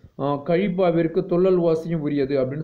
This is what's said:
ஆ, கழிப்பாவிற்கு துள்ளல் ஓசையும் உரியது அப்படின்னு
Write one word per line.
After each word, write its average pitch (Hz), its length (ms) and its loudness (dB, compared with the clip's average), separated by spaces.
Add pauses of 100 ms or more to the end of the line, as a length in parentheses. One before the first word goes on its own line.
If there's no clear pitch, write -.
(200)
ஆ, 139 260 -2
கழிப்பாவிற்கு 175 800 0
துள்ளல் 185 340 2
ஓசையும் 165 400 0
உரியது 143 420 0
அப்படின்னு 143 220 -4